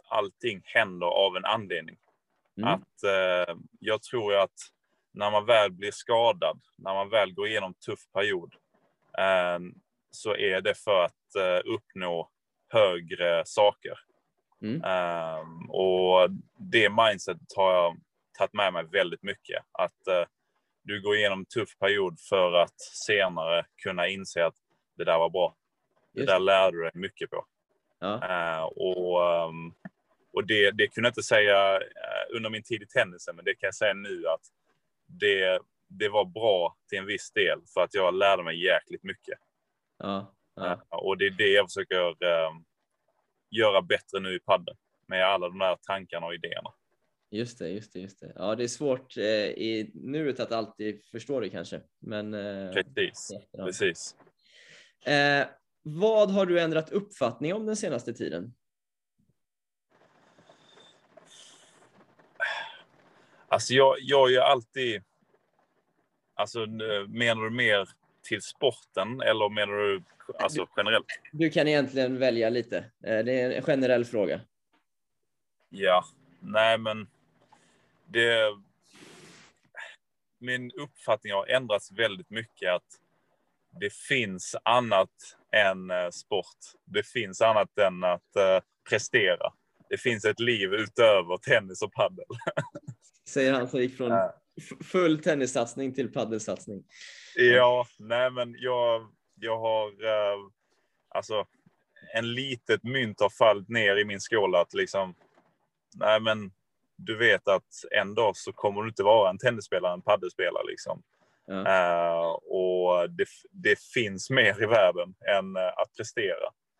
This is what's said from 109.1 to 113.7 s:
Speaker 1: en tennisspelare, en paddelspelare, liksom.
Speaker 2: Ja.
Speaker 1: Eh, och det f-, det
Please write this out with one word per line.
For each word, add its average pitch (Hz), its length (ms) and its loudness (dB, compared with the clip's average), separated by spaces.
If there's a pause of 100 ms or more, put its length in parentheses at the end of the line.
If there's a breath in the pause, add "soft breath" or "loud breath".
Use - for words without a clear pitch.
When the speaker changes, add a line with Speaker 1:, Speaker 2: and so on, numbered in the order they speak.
Speaker 1:
en 98 80 -4
tennisspelare, 98 540 -2
en 90 100 -8
paddelspelare, 92 640 -2
liksom. - 360 -10 (440)
Speaker 2:
Ja. 95 100 -8 (120)
Speaker 1:
Eh, 85 640 2
och 90 800 0
det 85 120 -6
f-, - 280 -8
det 101 300 0